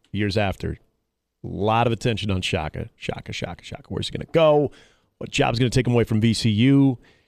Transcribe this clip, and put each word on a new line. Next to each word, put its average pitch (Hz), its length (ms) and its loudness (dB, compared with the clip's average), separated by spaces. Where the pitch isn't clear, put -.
years 101 240 -2
after, 98 340 -2
a - 60 -10
lot 107 420 0
of 120 60 2
attention 110 400 -2
on 92 100 -2
Shaka. - 540 -6
Shaka, - 380 -10
Shaka, - 280 -10
Shaka. - 280 -18
Where's 98 180 -6
he - 100 -12
gonna - 140 -10
go? 151 400 4
What - 120 -14
job's 123 300 0
gonna 127 100 2
take 123 160 2
him 123 60 0
away 117 140 4
from 110 160 0
V 113 120 4
C 113 160 0
U? 131 480 4